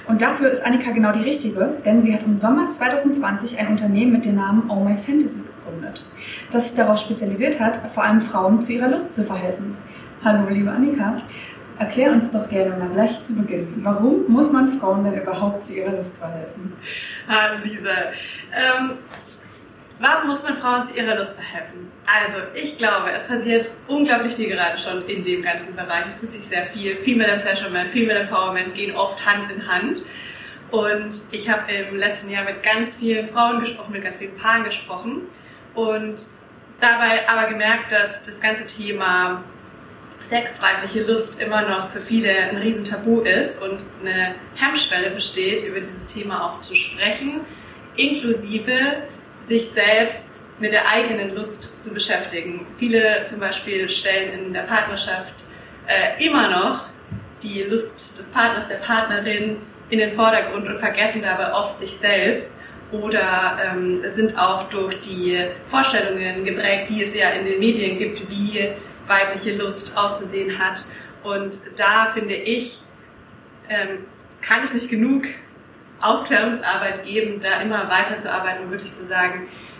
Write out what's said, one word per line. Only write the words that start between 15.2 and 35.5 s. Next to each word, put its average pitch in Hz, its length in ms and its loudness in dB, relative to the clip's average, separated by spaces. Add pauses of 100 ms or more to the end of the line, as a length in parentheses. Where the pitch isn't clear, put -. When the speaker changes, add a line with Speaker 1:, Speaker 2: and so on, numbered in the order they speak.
Speaker 1:
überhaupt 190 440 -2
zu 190 100 -10
ihrer 190 180 -2
Lust 185 260 -6
verhelfen? 170 540 -10 (560)
Speaker 2:
Hallo, 214 360 2
Lisa. 208 260 -4 (640)
Ähm, 254 380 2 (1040)
warum 311 300 4
muss 277 160 -2
man 294 100 -2
Frauen 247 300 0
zu - 120 -8
ihrer 220 200 0
Lust 196 180 -4
verhelfen? - 560 -12 (160)
Also, 208 320 2 (160)
ich 294 240 -8
glaube, 202 380 2
es - 100 -6
passiert 226 420 2 (200)
unglaublich 247 460 2
viel 214 140 -2
gerade 175 300 0
schon 185 280 -4
in 185 180 -4
dem 180 180 0
ganzen 175 320 -4
Bereich. 180 320 -2
Es 202 140 -12
tut 226 100 -8
sich 202 160 -14
sehr 180 200 -2
viel. 196 280 -4
Female 226 380 2
Empowerment, 196 580 -2
Female 214 300 2
Empowerment 185 560 0
gehen 202 180 -4
oft 196 320 -2
Hand 202 240 2
in 196 160 -10
Hand. 190 360 0 (680)
Und 208 500 0 (120)
ich 208 180 -4
habe 214 120 2 (100)
im 196 240 -4
letzten 208 340 -2
Jahr 196 140 -2
mit 196 180 -6
ganz 220 320 0
vielen 220 360 0
Frauen 240 280 4
gesprochen, 226 340 -6
mit 196 120 -6
ganz 180 140 -6
vielen 196 180 -10
Paaren 226 260 2
gesprochen 226 600 -6 (520)